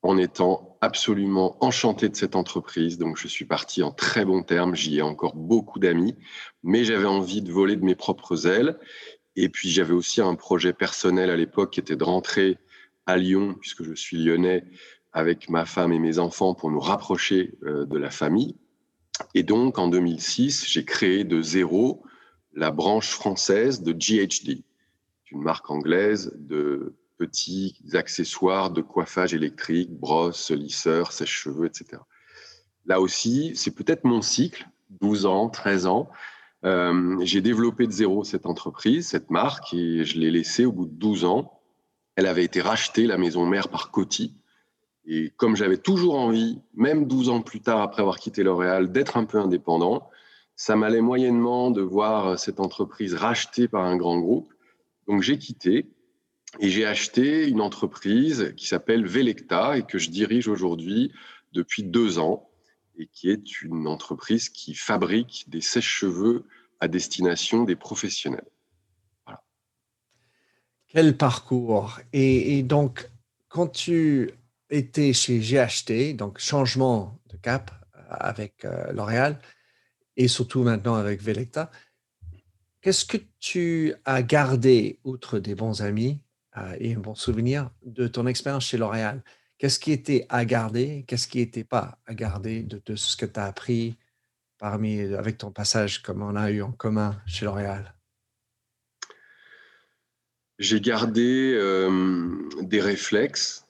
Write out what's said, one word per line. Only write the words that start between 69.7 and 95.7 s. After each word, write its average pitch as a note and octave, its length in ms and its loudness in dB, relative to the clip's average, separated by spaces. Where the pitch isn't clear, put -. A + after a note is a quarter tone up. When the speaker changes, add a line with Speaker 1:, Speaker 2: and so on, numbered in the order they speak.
Speaker 2:
Quel D#3+ 260 8
parcours ! A#2+ 840 0
Et, C3+ 480 4
et C3+ 40 0
donc, C#3 460 0
quand E3+ 220 -2
tu D#3 600 2
étais C#3+ 440 2
chez A#2+ 280 2
G A2+ 140 0
H B2 300 2
T, C3 280 0
donc G#2 240 -8
changement B2 800 0
de F2 80 -16
cap B2 340 -4
avec, - 560 -8
euh, G1+ 260 -8
L'Oréal B2 480 -2
et B2+ 100 6
surtout B2+ 360 0
maintenant A#2 320 2
avec G2+ 260 -2
Velecta, A#2+ 500 -4
qu'est-ce F#3+ 240 2
que - 120 -4
tu E3 540 0
as C3 180 0
gardé, B2+ 840 4
outre B2+ 340 -6
des G2+ 160 -6
bons G#2+ 260 -4
amis, A2 380 -2
euh, F#2 220 -10
et A#2 160 -4
un A2 40 -6
bon G#2 160 -12
souvenir, B2 540 -2
de B2 220 -4
ton A#2+ 200 -4
expérience C3 380 -4
chez - 120 -4
L'Oréal ? A2 460 -4
Qu'est-ce C#3 220 -2
qui - 120 -2
était C3+ 360 0
à B2 160 0
garder ? A#2+ 640 -2
Qu'est-ce A#2+ 200 -4
qui B2+ 120 -4
était A#2 240 -4
pas - 420 -4
à A#2 80 -12
garder A2 500 -6
de, G#2 220 -12
de G#2+ 100 -8
ce - 200 -4
que - 100 -6
t'as G2+ 200 -6
appris A#2 500 -4
parmi, G#2+ 440 -4
avec G2+ 360 -4
ton G#2 140 -12
passage G#2 500 -2